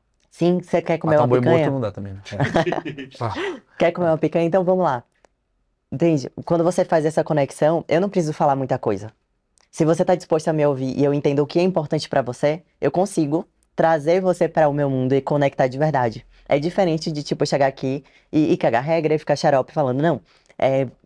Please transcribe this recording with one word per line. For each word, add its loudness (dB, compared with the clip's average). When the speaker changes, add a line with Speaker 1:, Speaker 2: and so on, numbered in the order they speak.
Speaker 1:
Sim, 0
você -2
quer -2
comer -2
Speaker 2:
Matar 6
Speaker 1:
uma 2
Speaker 2:
um 0
boi 4
Speaker 1:
picanha? 4
Speaker 2:
morto 0
não -4
dá -4
também, -12
né? -14
É. -4
Speaker 1:
<laughs> -18
Speaker 2:
Tá. -6
Speaker 1:
Quer 2
comer -2
uma 2
picanha? 0
Então 2
vamos 2
lá. -2
Entende? 0
Quando 0
você 0
faz 0
essa 0
conexão, 0
eu 2
não 0
preciso -2
falar 0
muita -2
coisa. -4
Se 0
você 2
tá 2
disposto -2
a 2
me 2
ouvir -2
e 2
eu 2
entendo 0
o 0
que -4
é 4
importante -2
pra 0
você, -2
eu 0
consigo -2
trazer 2
você 0
pra 2
o 0
meu 0
mundo 0
e 2
conectar 0
de -8
verdade. -2
É 2
diferente -2
de, -4
tipo, -4
chegar 2
aqui -4
e, 2
e 2
cagar 0
regra 0
e 0
ficar -2
xarope 0
falando, -2
"Não, 2
é, 0